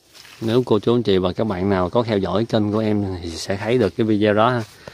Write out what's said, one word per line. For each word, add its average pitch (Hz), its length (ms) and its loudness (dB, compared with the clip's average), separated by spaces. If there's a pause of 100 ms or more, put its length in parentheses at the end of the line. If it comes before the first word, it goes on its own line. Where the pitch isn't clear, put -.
(400)
Nếu 113 260 2
cô 110 120 2
chú 117 160 2
anh 120 80 2
chị 98 160 4
và 90 140 0
các 113 120 -2
bạn 98 260 -2
nào 92 200 0
có 120 120 0
theo 113 160 0
dõi 95 260 0
kênh 104 280 -2
của 107 60 0
em 107 260 0 (180)
thì 85 80 -8
sẽ 82 260 -6
thấy 110 220 -2
được 98 180 0
cái 113 100 0
video 107 280 2
đó 110 160 4
ha. 120 120 -2 (320)